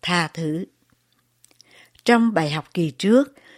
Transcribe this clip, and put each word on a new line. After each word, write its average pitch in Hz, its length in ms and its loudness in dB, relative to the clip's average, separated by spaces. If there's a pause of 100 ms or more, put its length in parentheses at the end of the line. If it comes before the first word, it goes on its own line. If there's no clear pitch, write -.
tha 175 260 -2
thứ." 165 380 -8 (1400)
Trong 233 280 4
bài 160 180 -2
học 151 220 -6
kỳ 165 180 -2
trước, 233 420 2 (240)